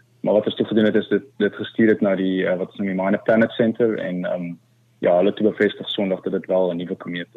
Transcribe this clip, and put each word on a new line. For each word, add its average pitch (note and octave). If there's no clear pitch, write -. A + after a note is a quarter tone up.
maar G2
wat G#2
ons G#2+
toe A2+
gedoen G#2+
het, G#2
is G#2
dit, G2+
dit G2+
gestuur G#2+
het G#2
na G2
die, F#2
eh, F#2
wat F#2
ons -
noem G2+
die F#2
Minor G2+
Planet A2+
Center A2+
en, F2+
ehm, F2
ja, F2
hulle F#2
het G2
toe G#2+
bevestig -
Sondag F#2+
dat F#2
dit F#2
wel F#2
'n E2+
nuwe F2+
komeet F2